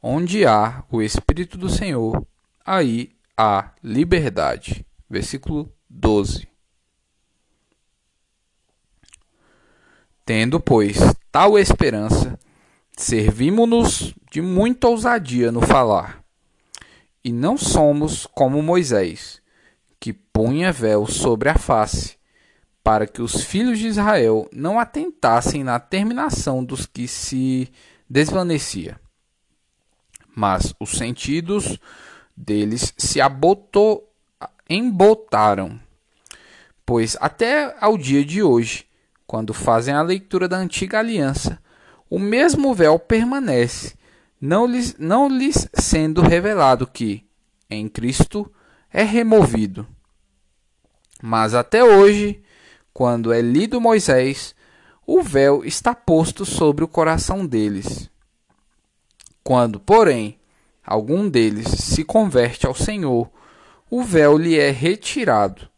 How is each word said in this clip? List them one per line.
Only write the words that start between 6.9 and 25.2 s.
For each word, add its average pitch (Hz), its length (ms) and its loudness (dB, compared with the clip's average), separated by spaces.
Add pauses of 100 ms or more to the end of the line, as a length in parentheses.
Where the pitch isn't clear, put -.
Tendo, 117 340 0
pois, 104 380 2 (340)
tal 202 280 6
esperança, 110 800 0 (580)
servimo-nos 160 1160 0 (180)
de 151 100 -6
muita 208 460 0
ousadia 202 640 0
no 117 100 -2
falar. 113 640 0 (1000)
E 123 80 -6
não 147 260 -2
somos - 680 0
como 139 380 0
Moisés, 127 800 -2 (580)
que 113 140 -10
punha 139 580 -2
véu 107 340 0
sobre 117 440 -2
a 160 60 0
face, - 600 -2 (680)
para 107 240 2
que - 140 -12
os - 220 -6
filhos 220 360 -2
de 226 80 -4
Israel 202 640 0
não 175 280 -4
atentassem 156 840 -2